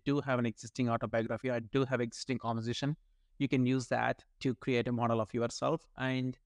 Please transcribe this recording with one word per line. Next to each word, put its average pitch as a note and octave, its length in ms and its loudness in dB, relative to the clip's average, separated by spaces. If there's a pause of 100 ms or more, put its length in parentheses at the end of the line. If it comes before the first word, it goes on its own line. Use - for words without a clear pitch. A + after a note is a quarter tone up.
do C#3 160 2
have C3 180 0
an A#2+ 60 2
existing A#2 440 -2
autobiography A#2 600 0
or A#2+ 100 0
do C3 240 0
have B2+ 160 0
existing A#2+ 400 -4
conversation, A#2 560 -2 (420)
you C#3 120 0
can B2+ 160 4
use B2+ 220 2
that A#2+ 360 0 (160)
to B2+ 160 0
create A#2+ 320 0
a B2 60 -2
model A#2 260 2
of G#2+ 140 -2
yourself. B2+ 520 0 (120)
And C3 480 -2